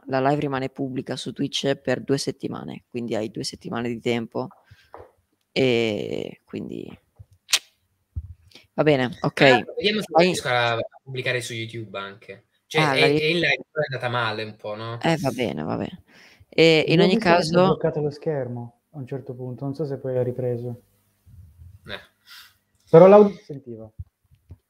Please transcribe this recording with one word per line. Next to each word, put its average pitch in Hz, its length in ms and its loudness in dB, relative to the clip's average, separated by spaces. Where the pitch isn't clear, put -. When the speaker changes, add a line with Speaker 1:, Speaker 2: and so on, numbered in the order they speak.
Speaker 1:
la 131 140 -2
live 143 200 0
rimane 135 300 -4
pubblica 131 440 -8
su 131 180 -10
Twitch 139 440 -2
per 127 240 -4
due - 160 0
settimane, - 720 -8
quindi 117 260 -6
hai 107 160 -4
due - 140 -8
settimane - 440 -8
di 117 120 -6
tempo. 120 480 -4
E 107 920 0
quindi 57 460 -10
va - 100 -2
bene, 135 380 2
ok. - 140 -4
Speaker 2:
Tra 143 160 6
l'altro, 117 260 2
vediamo 208 240 -2
se 185 100 -6
Speaker 1:
Fai 165 140 6
Speaker 2:
riesco 175 240 0
a 120 300 2
pubblicare 127 400 -4
su 120 100 -10
YouTube 113 460 -10
anche. 98 480 -16
Cioè, - 140 -2
Speaker 1:
Ah, 147 140 2
Speaker 2:
è, 131 60 2
Speaker 1:
la 139 60 6
ri- 147 140 2
Speaker 2:
è 151 40 0
in 165 160 0
live, 139 300 -2
però 151 140 -4
è - 80 -6
andata 123 180 -6
male 110 340 -4
un 107 120 -14
po', 104 180 -10
no? 117 280 -10
Speaker 1:
Eh, 165 180 2
va 139 100 -2
bene, 90 320 -4
va 113 140 -4
bene. - 260 -8
E 160 380 4
in 165 120 4
Speaker 3:
Io 175 40 6
ho 175 40 6
Speaker 1:
ogni 190 100 4
Speaker 3:
visto 208 120 0
che 175 140 6
si 160 80 -6
è - 20 -2
Speaker 1:
caso 180 140 6
Speaker 3:
bloccato 160 340 0
lo 147 100 -2
schermo 123 680 -6
a 156 60 -14
un 127 80 -10
certo 131 280 -10
punto, 127 300 -10
non 139 100 -6
so 151 100 -6
se 139 140 -6
poi 131 180 -6
ha 127 60 2
ripreso. 123 580 -4
Speaker 2:
Eh. 101 120 -10
Speaker 3:
Però 165 180 10
l'audio 202 300 8
si - 80 -20
sentiva. 113 460 -16